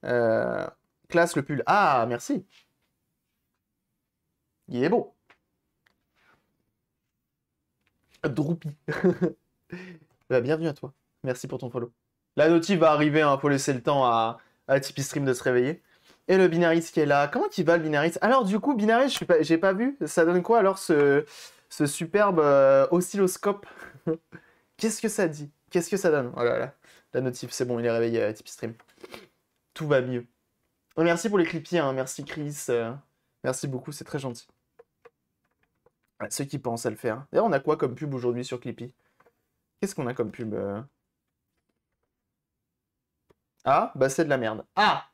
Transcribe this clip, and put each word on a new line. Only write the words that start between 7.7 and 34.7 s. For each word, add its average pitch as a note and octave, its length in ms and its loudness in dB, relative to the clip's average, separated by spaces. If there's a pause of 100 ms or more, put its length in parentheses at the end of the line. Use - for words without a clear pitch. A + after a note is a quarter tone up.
Droupi. D#3 520 -4 (120)
<laughs> F3 480 -2 (920)
Bah, B2+ 120 2
bienvenue D#3+ 280 -2
à D3+ 40 -4
toi. C#3+ 200 -14 (320)
Merci B2+ 240 -6
pour C3+ 100 -8
ton B2+ 120 -10
follow. A#2+ 200 -8 (460)
La D3+ 120 6
notif E3+ 300 4
va D#3 140 6
arriver, D3 280 4
hein, C#3+ 160 4
faut D3 120 0
laisser C#3 240 0
le B2 100 -4
temps C#3 220 2
à, A#2 340 2 (300)
à C#3 100 4
Tipeee C#3 240 -6
Stream C#3+ 220 -4
de C3 100 0
se - 80 -8
réveiller. B2+ 400 0 (460)
Et F#3 80 4
le F#3+ 100 6
Binaris E3 360 2
qui - 180 -4
est D3+ 40 4
là. C#3+ 220 4
Comment E4+ 220 -2
qu'il F#3+ 180 -4
va, E3+ 100 4
le E3 60 0
Binaris ? D#3 380 0
Alors, A#3+ 240 4
du G3+ 160 0
coup, C#4+ 140 0
Binaris, A3+ 340 2
je - 80 -4
suis - 80 -6
pas, D#3 180 4
j'ai D#3+ 160 2
pas F#3+ 140 2
vu. B3 340 -2
Ça E3 180 2
donne F3 200 2
quoi, A3+ 160 4
alors, F#3+ 180 2
ce, D3 480 4 (420)
ce - 160 -2
superbe, F3 540 0
euh, C3+ 540 6
oscilloscope ? G3 760 0 (400)
<laughs> - 680 -10
Qu'est-ce A3 260 -4
que A3 60 -2
ça G#3 180 0
dit ? D3 240 -8 (200)
Qu'est-ce E3+ 200 -2
que G3+ 60 -2
ça F3+ 160 2
donne ? B2+ 240 0
Oh A#2+ 80 -2
là A#2+ 160 2
là. C3 140 -8 (380)
La B2+ 80 -2
notif, B2+ 300 -6
c'est - 140 -4
bon, B2 160 -4
il A#2+ 60 -2
est A#2 40 2
réveillé, A2+ 320 0
euh, G#2+ 100 -2
Tipeee - 180 -16
Stream. A#2 240 -12 (1000)
Tout D#3 140 -8
va C#3 120 4
mieux. B2 260 -6 (720)
Oh, D#3+ 60 0
merci E3+ 260 0
pour G3+ 100 2
les E3+ 60 4
clippies, E3 340 -4
hein. C#3+ 140 0
Merci C3 320 -6
Chris, D3 440 -10
euh, A#2 240 -2 (500)
merci C3 240 -6
beaucoup, C3 240 -10
c'est - 140 -14
très - 140 -8
gentil. C3 280 -10 (1700)